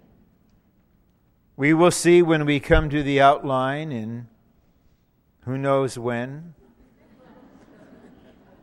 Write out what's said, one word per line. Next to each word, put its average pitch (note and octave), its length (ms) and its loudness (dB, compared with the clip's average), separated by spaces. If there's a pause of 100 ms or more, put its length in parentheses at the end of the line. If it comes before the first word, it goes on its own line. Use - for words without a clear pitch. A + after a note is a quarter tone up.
(1500)
We C#3+ 180 0
will E3 200 4
see F3 280 4
when D#3+ 260 2
we D3 120 0
come D#3 320 0
to D3 140 -4
the C#3 160 0
outline C#3 720 0
in A#2 340 -10 (1160)
who B2+ 140 -8
knows C#3 400 -2
when B2+ 580 -8 (2000)